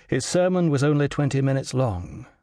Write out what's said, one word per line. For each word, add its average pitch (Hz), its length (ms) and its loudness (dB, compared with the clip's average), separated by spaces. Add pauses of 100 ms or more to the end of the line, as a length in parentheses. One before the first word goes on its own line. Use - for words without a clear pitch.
His 131 160 -2
sermon 180 440 2
was 139 160 2
only 143 240 2
twenty 135 320 0
minutes 135 320 -2
long 123 540 -4 (160)